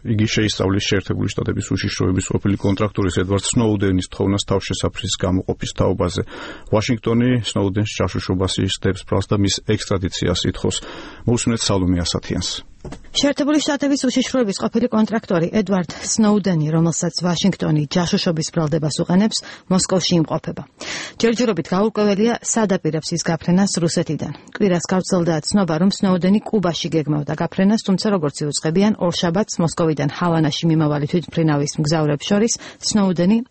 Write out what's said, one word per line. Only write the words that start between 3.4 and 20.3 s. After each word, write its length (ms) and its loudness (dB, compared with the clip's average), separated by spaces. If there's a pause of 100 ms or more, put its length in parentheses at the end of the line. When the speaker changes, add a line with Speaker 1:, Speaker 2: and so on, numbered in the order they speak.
Speaker 1:
სნოუდენის 600 2
თხოვნას 380 -2
თავშესაფრის 720 -2
გამოყოფის 580 -2
თაობაზე. 480 0 (460)
ვაშინგტონი 640 0 (100)
სნოუდენს 520 -2
ჯაშუშობას 640 -2
იხდებს 480 -2
ბრალს 240 -2
და 80 0
მის 280 2
ექსტრადიციას 800 -2
ითხოვს. 340 -2 (440)
მოусმინეთ 400 0
სალომე 380 2
ასათიანს. 500 -4 (640)
Speaker 2:
შეერთებული 440 2
შტატების 460 0
უშიშროების 560 0
ყოფილი 280 0
კონტრაქტორი 600 0
ედვარდ 420 0 (100)
სნოუდენი, 680 2
რომელსაც 480 0
ვაშინგტონი 680 0
ჯაშუშობის 680 0
ბრალდებას 460 0
უყენებს, 400 2 (260)
მოსკოვში 520 0
იმყოფება. 480 -2 (500)